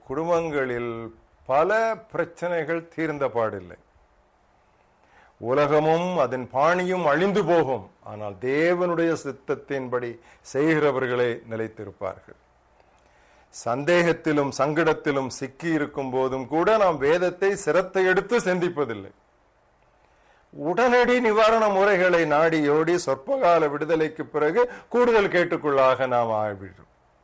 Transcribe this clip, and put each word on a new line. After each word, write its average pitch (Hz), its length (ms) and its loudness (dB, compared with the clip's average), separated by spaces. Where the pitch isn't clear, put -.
குடும்பங்களில் 139 920 -4
பல 165 320 2
பிரச்சனைகள் 165 840 -6
தீர்ந்த 151 400 -4
பாடில்லை. 104 520 -4
உலகமும் 151 760 2
அதன் 127 300 -2
பாணியும் 175 600 0
அழிந்து 180 360 2
போகும், 135 420 0
ஆனால் 104 380 -10
தேவனுடைய 165 760 0
சித்தத்தின்படி 127 920 -6
செய்கிறவர்களே 131 840 0
நிலைத்திருப்பார்கள். 110 920 -10
சந்தேகத்திலும் 151 1000 0
சங்கடத்திலும் 147 800 0
சிக்கி 143 400 -8
இருக்கும் 147 420 -4
போதும் 131 340 -2
கூட 175 300 2
நாம் 175 220 2
வேதத்தை 175 580 0
சிரத்தை 185 480 0
எடுத்து 185 340 2
சிந்திப்பதில்லை. 147 720 -4
உடனடி 233 640 2
நிவாரண 220 500 4
முறைகளை 185 560 4
நாடியோடி 156 760 2
சொற்பகால 170 680 2
விடுதலைக்கு 156 580 -2
பிறகு 151 360 0
கூடுதல் 226 460 2
கேட்டுக்குள்ளாக 139 720 2
நாம் 120 240 0
ஆகிவிடும். 101 580 -6